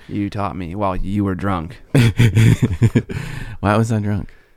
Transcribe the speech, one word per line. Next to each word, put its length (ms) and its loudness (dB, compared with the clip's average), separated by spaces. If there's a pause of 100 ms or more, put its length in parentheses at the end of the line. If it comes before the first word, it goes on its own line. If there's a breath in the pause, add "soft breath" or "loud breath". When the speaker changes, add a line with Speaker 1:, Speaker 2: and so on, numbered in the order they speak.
Speaker 1:
You 220 -4
taught 240 -6
me 220 -8
while 180 -2
you 300 -2
were 100 0
drunk. 520 -4
Speaker 2:
<laughs> 60 -6 (1700 loud breath)
Why 180 2
was 120 0
I 80 0
drunk? 340 -4 (240 soft breath)